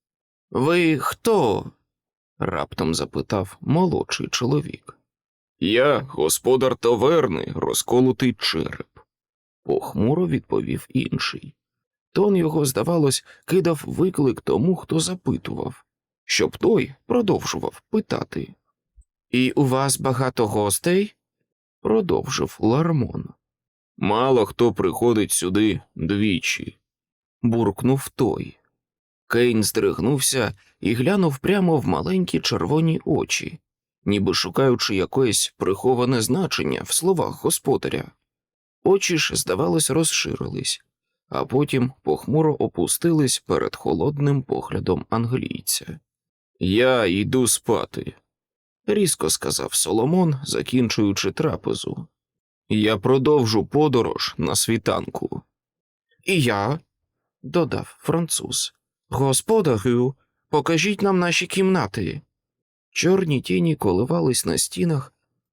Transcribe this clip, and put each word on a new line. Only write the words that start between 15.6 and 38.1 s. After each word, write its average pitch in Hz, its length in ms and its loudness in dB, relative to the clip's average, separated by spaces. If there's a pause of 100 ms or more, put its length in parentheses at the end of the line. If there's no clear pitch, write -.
щоб - 320 -2
той 175 380 2 (120)
продовжував 202 840 -2
питати. - 640 -4 (760)
"І 127 200 2
у 143 140 2
вас 131 360 0
багато 127 460 0
гостей?" 110 680 0 (680)
продовжив 190 800 0
Лармон. 143 680 0 (680)
"Мало 117 500 2
хто 117 260 2
приходить 104 600 0
сюди 98 480 0 (140)
двічі", 101 840 -2 (640)
буркнув 117 680 0
той. - 480 -2 (720)
Кейн 117 340 4
здригнувся 110 920 0 (260)
і 110 140 0
глянув 151 440 2
прямо 180 380 2
в 117 100 -2
маленькі 175 540 0
червоні 156 640 0
очі, - 540 -2 (460)
ніби 98 300 0
шукаючи 120 600 0
якесь 101 640 0
приховане 120 640 0
значення 123 600 -2
в - 100 -8
словах 165 520 -2
господаря. - 640 -2 (760)